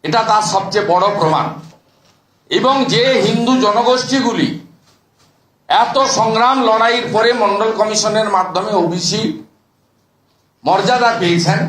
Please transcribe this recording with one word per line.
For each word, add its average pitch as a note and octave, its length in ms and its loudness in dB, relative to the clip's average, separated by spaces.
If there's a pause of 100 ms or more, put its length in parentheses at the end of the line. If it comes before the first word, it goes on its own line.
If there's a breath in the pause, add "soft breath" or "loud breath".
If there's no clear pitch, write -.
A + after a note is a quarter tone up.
এটা A3 200 0
তার G#3+ 200 2
সবচেয়ে G3 460 -2
বড় F3+ 180 2 (120)
প্রমাণ। D#3 280 0 (1040)
এবং B3+ 340 0
যে A#3 200 0 (160)
হিন্দু A#3 400 2
জনগোষ্ঠীগুলি A#3 880 0 (1200)
এত A3 300 0
সংগ্রাম A#3+ 640 0
লড়াইয়ের A3+ 500 2
পরে A3+ 200 2
মন্ডল G#3+ 400 0
কমিশনের G#3+ 580 -2
মাধ্যমে F#3 420 -2
ওবিসি F3+ 500 -2 (1400)
মর্যাদা A#3 540 2
পেয়েছেন E3+ 500 0